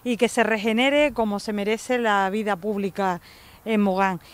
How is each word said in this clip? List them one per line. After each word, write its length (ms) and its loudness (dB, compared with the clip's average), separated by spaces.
y 140 -2
que 120 2
se 140 0
regenere 720 2
como 260 -2
se 140 -6
merece 460 -2
la 320 2
vida 260 -2
pública 640 -4
en 120 2
Mogán. 400 2